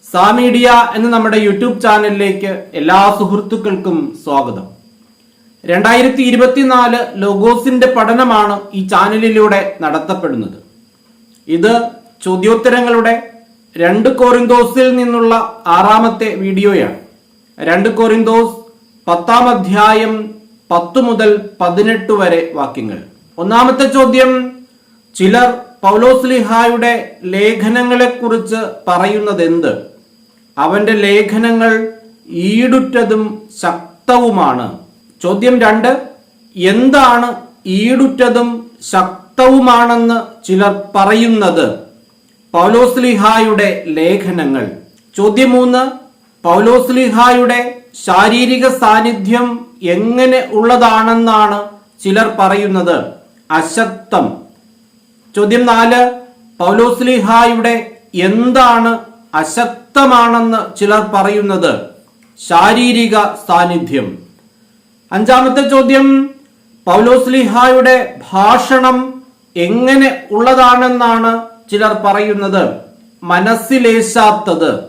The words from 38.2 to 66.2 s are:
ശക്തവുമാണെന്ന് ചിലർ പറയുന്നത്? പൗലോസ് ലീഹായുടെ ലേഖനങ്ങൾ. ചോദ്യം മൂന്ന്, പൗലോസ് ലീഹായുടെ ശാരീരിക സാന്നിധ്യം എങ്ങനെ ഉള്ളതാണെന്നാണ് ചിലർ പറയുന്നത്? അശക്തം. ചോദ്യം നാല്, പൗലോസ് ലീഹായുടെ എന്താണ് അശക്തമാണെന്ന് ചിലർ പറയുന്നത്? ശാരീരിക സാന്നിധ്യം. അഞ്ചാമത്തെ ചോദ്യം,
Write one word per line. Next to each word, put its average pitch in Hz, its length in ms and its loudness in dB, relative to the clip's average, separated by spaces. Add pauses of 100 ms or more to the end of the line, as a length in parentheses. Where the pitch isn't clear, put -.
ശക്തവുമാണെന്ന് 233 1300 2 (280)
ചിലർ 196 260 0 (220)
പറയുന്നത്? 202 720 2 (880)
പൗലോസ് 247 500 2
ലീഹായുടെ 214 640 2 (300)
ലേഖനങ്ങൾ. 165 640 -2 (540)
ചോദ്യം 233 380 2
മൂന്ന്, 247 260 0 (640)
പൗലോസ് 247 520 2
ലീഹായുടെ 240 600 2 (460)
ശാരീരിക 240 600 2 (180)
സാന്നിധ്യം 226 680 0 (480)
എങ്ങനെ 254 440 0 (180)
ഉള്ളതാണെന്നാണ് 226 1000 2 (440)
ചിലർ 214 240 0 (120)
പറയുന്നത്? 190 560 0 (580)
അശക്തം. 185 720 -4 (1080)
ചോദ്യം 208 340 0
നാല്, 233 300 2 (600)
പൗലോസ് 226 480 0
ലീഹായുടെ 233 640 2 (540)
എന്താണ് 233 640 2 (500)
അശക്തമാണെന്ന് 233 1200 0 (180)
ചിലർ 208 240 0 (120)
പറയുന്നത്? 196 580 0 (760)
ശാരീരിക 220 680 2 (320)
സാന്നിധ്യം. 170 600 -2 (1040)
അഞ്ചാമത്തെ 254 520 2 (100)
ചോദ്യം, 269 340 4 (800)